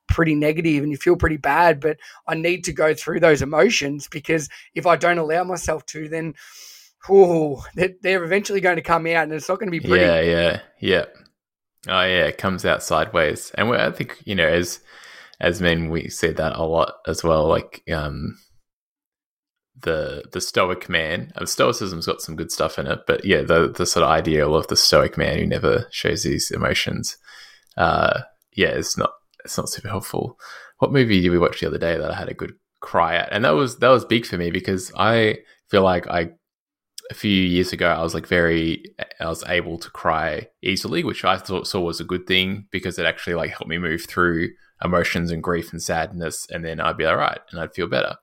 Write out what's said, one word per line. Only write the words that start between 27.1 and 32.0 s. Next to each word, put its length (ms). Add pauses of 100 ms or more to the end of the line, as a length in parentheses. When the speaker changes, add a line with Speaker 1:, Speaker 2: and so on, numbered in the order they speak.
Speaker 2:
uh, 440 (320)
yeah, 160
it's 300
not, 120 (340)
it's 120
not 120
super 200
helpful. 500 (400)
What 140
movie 280
did 100
we 80
watch 220
the 60
other 120
day 180
that 140